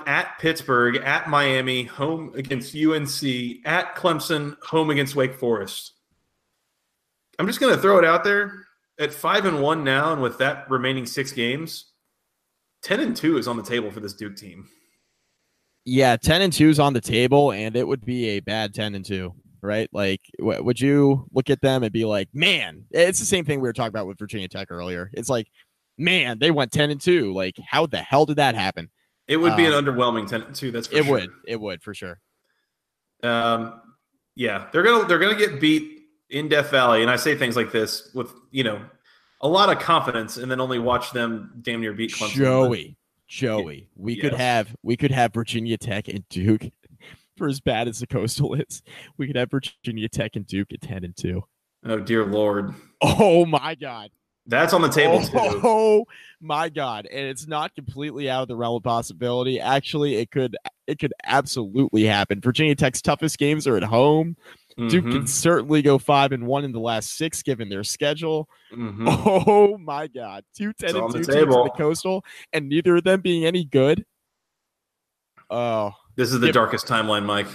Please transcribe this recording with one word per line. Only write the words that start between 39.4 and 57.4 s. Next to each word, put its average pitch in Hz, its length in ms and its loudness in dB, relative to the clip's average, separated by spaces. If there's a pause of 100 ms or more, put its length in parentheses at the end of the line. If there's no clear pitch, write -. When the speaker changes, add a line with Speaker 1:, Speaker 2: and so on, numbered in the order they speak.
Speaker 1:
a 139 80 0
lot 196 220 4
of - 100 0
confidence, 123 560 -2
and 127 140 -8
then 127 100 -2
only 131 180 -2
watch 120 340 -2
them 113 400 -4 (100)
damn 117 180 -4
near 110 120 -6
beat 107 200 -6
Clemson, - 80 -8
but 104 140 -4
Speaker 2:
Joey, 131 640 2 (300)
Joey, 104 720 -6
we 107 200 -8
could 143 160 -2
Speaker 1:
Yes. 123 80 -4
Speaker 2:
have, 117 420 -2
we 117 140 -2
could 143 140 0
have 120 220 2
Virginia 113 440 -4
Tech 104 320 -6
and 98 200 -10
Duke 104 340 0 (400)
<laughs> - 340 -20
for 160 120 -4
as 135 120 -4
bad 120 280 -2
as 110 100 -10
the 120 80 -10
Coastal 123 480 -4
is. - 280 -8 (340)
We 135 100 -6
could 135 100 -4
have 123 140 -2
Virginia 113 580 -6
Tech - 280 -6
and 104 100 -10
Duke 98 260 -6
at - 100 -14
ten 92 220 -10
and 90 120 -12
two. 90 260 -6 (420)
Speaker 1:
Oh, 113 140 -4
dear 110 280 0
Lord. 101 480 -2 (280)
Speaker 2:
Oh, 175 440 6
my 156 280 -2
God. 120 360 -14 (380)
Speaker 1:
That's 147 240 2
on 175 80 6
the 156 80 4
table, 151 320 4 (140)
Speaker 2:
Oh, 226 180 2
Speaker 1:
too. 101 80 -4
Speaker 2:
<laughs> - 40 0
oh, 220 400 4 (360)
my 156 280 -2
God! 123 380 -6
And 139 200 -8
it's 135 220 -10